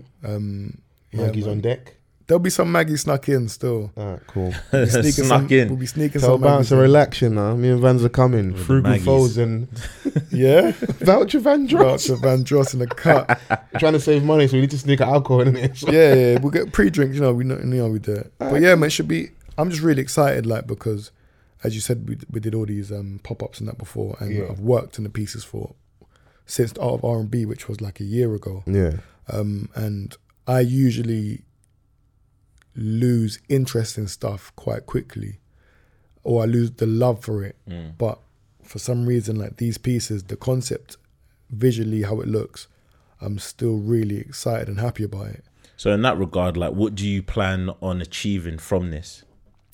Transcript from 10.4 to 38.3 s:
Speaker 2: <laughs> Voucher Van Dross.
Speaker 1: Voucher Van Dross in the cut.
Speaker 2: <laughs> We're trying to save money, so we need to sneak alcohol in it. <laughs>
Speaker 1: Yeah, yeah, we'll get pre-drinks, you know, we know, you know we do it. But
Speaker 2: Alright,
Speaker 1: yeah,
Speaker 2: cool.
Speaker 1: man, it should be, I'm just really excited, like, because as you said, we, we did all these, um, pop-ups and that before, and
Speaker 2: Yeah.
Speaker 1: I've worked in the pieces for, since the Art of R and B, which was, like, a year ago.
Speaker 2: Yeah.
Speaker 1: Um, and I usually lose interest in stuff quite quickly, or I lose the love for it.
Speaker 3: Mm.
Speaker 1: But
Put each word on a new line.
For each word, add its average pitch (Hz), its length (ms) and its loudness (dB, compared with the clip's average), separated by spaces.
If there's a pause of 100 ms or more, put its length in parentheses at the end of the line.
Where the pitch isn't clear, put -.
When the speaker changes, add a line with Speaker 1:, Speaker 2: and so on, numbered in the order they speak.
Speaker 2:
<laughs> - 100 -6 (180)
Voucher 202 400 4
Van 285 280 2
Dross. 311 400 4
Speaker 1:
Voucher 127 140 0
Van 131 220 2
Dross 139 300 2
in 127 80 -4
the 123 60 -4
cut. 135 580 2
Speaker 2:
<laughs> - 40 -20
We're - 300 -4
trying 156 140 4
to 147 80 2
save 147 240 4
money, 151 240 6
so 131 80 2
we 131 40 4
need 139 100 2
to 143 60 -4
sneak 139 220 2
alcohol 131 400 4
in 127 160 4
it. 131 280 -4
<laughs> - 60 -2
Speaker 1:
Yeah, 156 260 8
yeah, 127 260 6
we'll 143 100 0
get - 220 -2
pre-drinks, 156 420 2
you 143 60 -2
know, 127 120 4
we 123 120 -2
know, 131 140 -4
you - 40 -10
know 127 240 0
we 110 120 -2
do 104 160 -6
it. - 240 -10
But 135 80 -6
Speaker 2:
Alright, 139 140 2
Speaker 1:
yeah, 180 100 8
Speaker 2:
cool. 170 80 6
Speaker 1:
man, 147 80 2
it - 20 0
should - 180 -4
be, 165 220 -4 (280)
I'm 165 120 -2
just 160 120 -6
really 151 200 2
excited, 127 440 0
like, 113 220 -4
because 107 440 -8 (520)
as 113 120 -4
you 110 40 -8
said, 113 300 -6
we, 113 80 -8 (120)
we 113 120 -8
did 110 120 -6
all 110 120 -4
these, 104 260 -8
um, 101 320 -10
pop-ups - 380 -12
and 110 80 -8
that - 80 -12
before, 104 420 -10
and 104 160 -8
Speaker 2:
Yeah. 98 140 -4
Speaker 1:
I've 98 100 -10
worked 113 380 0
in 107 80 -8
the 101 40 -10
pieces 107 360 -10
for, - 300 -12 (720)
since - 280 -2
the - 80 -10
Art 123 140 -2
of 120 100 -6
R 117 160 -2
and 107 100 -8
B, 120 140 -4
which - 240 -12
was, 104 100 -10
like, 104 220 -12
a - 20 -8
year 110 320 -2
ago. 98 320 -10
Speaker 2:
Yeah. 92 300 2 (320)
Speaker 1:
Um, 104 460 -6
and 104 380 -8 (320)
I 127 140 2
usually 117 840 0 (1400)
lose 113 600 -2 (100)
interest 127 480 -2
in 104 100 -6
stuff 104 480 -10
quite - 300 -8
quickly, - 540 -10 (840)
or 117 200 0
I - 20 -2
lose 117 260 0
the - 140 -4
love 113 380 0
for 104 200 -6
it. 98 120 -12 (120)
Speaker 3:
Mm. 85 300 -12
Speaker 1:
But 113 220 -6 (420)